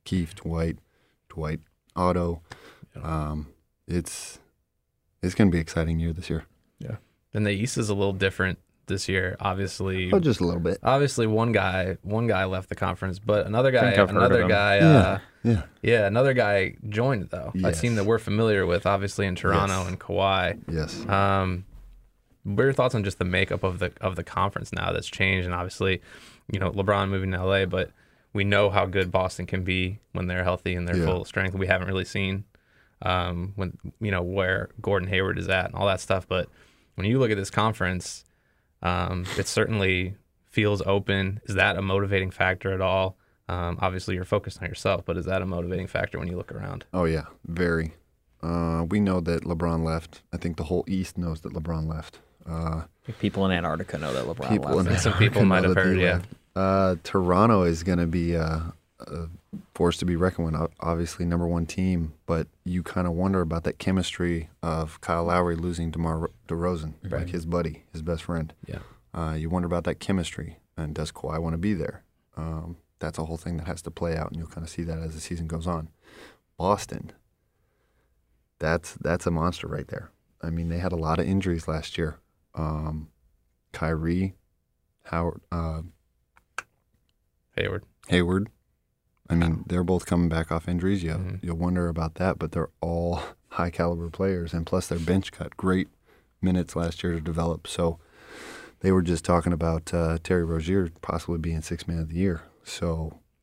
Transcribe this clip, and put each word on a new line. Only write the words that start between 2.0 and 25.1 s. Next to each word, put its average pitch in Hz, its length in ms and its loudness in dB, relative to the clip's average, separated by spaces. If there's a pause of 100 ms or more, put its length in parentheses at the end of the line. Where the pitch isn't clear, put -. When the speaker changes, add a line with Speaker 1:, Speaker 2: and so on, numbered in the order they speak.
Speaker 2:
Yeah. 76 80 -14 (280)
Speaker 1:
Um, 76 180 -6 (400)
it's, - 500 -6 (840)
it's 90 120 -2
gonna 101 160 6
be 85 80 2
an 80 40 0
exciting 80 360 0
year 82 140 0
this 82 180 -8
year. 80 140 -4 (340)
Speaker 2:
Yeah. 120 180 -8 (380)
And 107 100 2
the 104 60 2
East 104 260 -2
is 113 140 0
a 104 40 2
little 101 200 2
different 95 440 0 (280)
this 98 220 -2
year, 92 320 0
obviously. 92 720 -2
Speaker 1:
Oh, 98 80 6
just 151 200 2
a 92 60 4
little 85 140 0
bit. 85 220 0
Speaker 2:
Obviously, 131 440 2
one 110 260 2
guy, 92 500 2
one 110 260 0
guy 95 160 2
left 92 240 -4
the 101 80 -6
conference, 92 420 -4
but 104 280 2
another 117 300 2
Speaker 3:
I 113 40 6
think 98 160 6
Speaker 2:
guy, 101 60 8
Speaker 3:
I've 92 80 6
heard 101 60 2
Speaker 2:
another - 200 8
Speaker 3:
of - 60 6
him. - 60 4
Speaker 2:
guy, 101 280 6
Speaker 1:
Yeah, 101 80 8 (120)
Speaker 2:
uh, 95 220 6 (240)
Speaker 1:
yeah. 113 200 4 (200)
Speaker 2:
yeah, 110 240 6
another 127 260 4
guy 104 440 4 (120)
joined 110 420 0
though. 76 200 -8 (140)
A 87 80 4
team 117 200 2
Speaker 1:
Yes. 113 40 2
Speaker 2:
that 98 100 2
we're 113 140 4
familiar 104 440 2
with, 87 220 2
obviously 98 400 0
in 92 80 0
Toronto 98 460 2
Speaker 1:
Yes. 92 80 -2
Speaker 2:
and 92 120 -6
Kawhi. 95 580 0 (140)
Speaker 1:
Yes. 107 360 -4
Speaker 2:
Um, 95 560 2 (800)
what 101 180 0
are 131 40 6
your 135 80 4
thoughts 127 200 2
on 110 80 2
just 95 160 -4
the 92 60 0
makeup 92 400 0
of 90 160 -2
the, 87 200 -2
of 95 140 -2
the 87 80 -6
conference 98 500 -4
now 87 200 -2
that's 85 160 -4
changed? 92 380 0